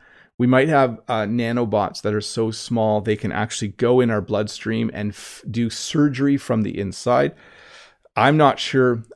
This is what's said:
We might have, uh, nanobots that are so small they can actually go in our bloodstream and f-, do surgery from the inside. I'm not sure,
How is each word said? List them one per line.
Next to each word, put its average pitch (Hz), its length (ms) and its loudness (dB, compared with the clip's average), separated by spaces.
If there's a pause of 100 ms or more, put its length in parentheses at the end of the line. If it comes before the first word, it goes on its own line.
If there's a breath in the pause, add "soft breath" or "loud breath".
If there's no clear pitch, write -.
(380 soft breath)
We 123 100 4
might 131 220 4
have, 131 380 2
uh, 110 160 -2
nanobots 113 800 -2
that 107 120 -2
are 104 80 -2
so 113 280 -2
small 110 520 -2
they 107 160 -2
can - 140 -4
actually 107 380 -4
go 123 300 2
in 120 100 4
our 107 120 0
bloodstream 110 720 -4
and 104 180 -4
f-, - 380 -18
do 117 200 -2
surgery 143 680 0
from 113 260 -2
the - 160 -4
inside. 123 560 0 (800 loud breath)
I'm 135 220 4
not 147 220 4
sure, 123 440 0 (120)